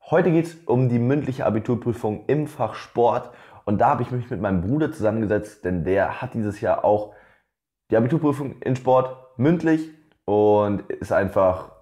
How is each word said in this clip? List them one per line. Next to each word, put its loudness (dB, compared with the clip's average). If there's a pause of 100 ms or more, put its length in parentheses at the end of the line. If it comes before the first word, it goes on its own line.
Heute 2
geht's 0 (100)
um 2
die 0
mündliche 0
Abiturprüfung -2
im 0
Fach -6
Sport -2 (340)
und 0
da 4
habe 0
ich -8
mich -6
mit -6
meinem 0
Bruder -2
zusammengesetzt, -2
denn -2
der 0
hat -10
dieses -6
Jahr 0
auch 0 (760)
die 4
Abiturprüfung -2
in -2
Sport 0 (180)
mündlich 2 (340)
und 2
ist -6
einfach 0